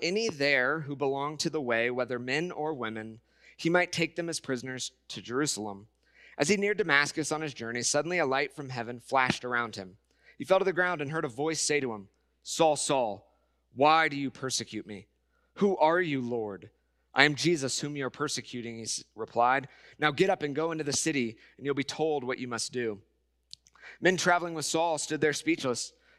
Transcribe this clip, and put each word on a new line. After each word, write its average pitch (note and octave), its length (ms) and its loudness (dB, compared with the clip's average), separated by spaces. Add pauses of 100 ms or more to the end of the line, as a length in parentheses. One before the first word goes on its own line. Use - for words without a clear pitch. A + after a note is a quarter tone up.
any G#3 260 0
there C#3 520 2
who C#3 140 -8
belonged C#3 440 -2
to E3 100 -2
the D#3 100 -2
way, A#2+ 300 2
whether B2 300 -2
men C#3+ 320 -2
or D3+ 240 -4
women, A2 440 -8 (380)
he E3 140 0
might F3+ 200 4
take E3 240 -2
them E3+ 140 -4
as D#3 100 -4
prisoners B2+ 520 -6 (180)
to - 120 -10
Jerusalem. G#2+ 680 -4 (500)
As D3 100 2
he G3+ 100 4
neared G3+ 200 0
Damascus D3 540 2
on D#3 100 -2
his D3+ 140 -6
journey, A#2 260 -6
suddenly D3+ 380 0
a D#3+ 60 4
light C3+ 300 0
from C#3 140 -10
heaven B2 300 -8
flashed B2+ 440 2
around A#2+ 320 -2
him. F#2+ 220 -12 (400)
He - 80 -8
fell F#3+ 140 6
to F#3+ 60 0
the F#3 60 2
ground F3 300 0
and C#3 80 -6
heard D#3+ 160 -2
a C#3+ 40 -4
voice D3+ 300 -2
say D3 200 2
to C3 140 -4
him, G2+ 160 -14 (340)
"Saul, D#3+ 320 4
Saul, A#2+ 600 -2 (380)
why D#3 360 6
do C#3+ 60 -6
you C#3 140 -2
persecute A2+ 560 -6
me? F#2+ 220 -14 (480)
Who G3 220 4
are E3 220 6
you, D3 220 0
Lord?" A2+ 480 -6 (440)
"I C3+ 100 8
am D3 100 6
Jesus, C3+ 460 0
whom D3 160 -6
you C#3 100 -4
are A#2+ 60 -4
persecuting," A#2+ 680 -6
he A2+ 60 -10
s-, - 200 -6 (120)
replied. B2 520 2 (300)
"Now D3+ 140 2
get E3+ 180 2
up F3 140 0
and C#3+ 120 -2
go D#3+ 160 -2
into D#3 120 -8
the C#3+ 100 -4
city, B2+ 440 -2 (200)
and B2+ 80 -10
you'll C#3+ 80 0
be C#3 100 -2
told D3+ 400 -2
what B2+ 140 -4
you B2+ 100 -8
must A#2 240 -6
do." A#2 280 -4 (1000)
Men F3+ 160 6
traveling F3 380 2
with D3+ 120 -4
Saul E3 340 2
stood D3+ 220 -4
there D3+ 120 4
speechless. C3+ 600 0 (260)